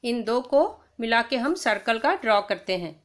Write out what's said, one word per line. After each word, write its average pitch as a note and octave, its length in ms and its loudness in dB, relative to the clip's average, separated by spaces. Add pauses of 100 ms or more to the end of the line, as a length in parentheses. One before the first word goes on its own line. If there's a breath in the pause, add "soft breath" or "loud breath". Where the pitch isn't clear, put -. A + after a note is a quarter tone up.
इन A#3+ 200 -2
दो A#3 160 0
को C#4+ 400 0 (200 soft breath)
मिला A3+ 220 2
के A#3 140 -4
हम C4 180 0
सर्कल A3+ 440 -2
का C#4+ 160 2
ड्रॉ G#3+ 260 2
करते G3 360 -4
हैं। E3 280 -8